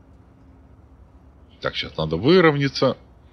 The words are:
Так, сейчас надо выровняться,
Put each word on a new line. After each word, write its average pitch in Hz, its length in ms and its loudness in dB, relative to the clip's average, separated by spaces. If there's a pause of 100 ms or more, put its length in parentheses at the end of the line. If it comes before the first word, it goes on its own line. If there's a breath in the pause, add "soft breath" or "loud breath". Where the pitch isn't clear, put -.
(1600)
Так, - 140 -6
сейчас - 200 -10
надо 80 220 -4
выровняться, 143 800 2 (360)